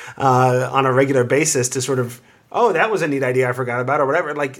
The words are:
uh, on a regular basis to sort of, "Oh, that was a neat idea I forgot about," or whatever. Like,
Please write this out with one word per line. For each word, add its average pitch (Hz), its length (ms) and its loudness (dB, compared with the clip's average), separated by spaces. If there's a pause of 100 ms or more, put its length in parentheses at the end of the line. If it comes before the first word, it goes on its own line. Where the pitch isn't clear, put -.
(180)
uh, 127 540 2
on 135 140 2
a 131 60 2
regular 135 320 2
basis 135 460 0
to 131 120 -6
sort 131 180 -2
of, 117 200 -6 (320)
"Oh, 226 220 2
that 180 160 2
was 185 140 -2
a 165 40 0
neat 139 160 -2
idea 127 240 2
I 123 60 0
forgot 123 260 -4
about," 135 220 0
or 135 60 0
whatever. 151 260 -2
Like, 143 260 -6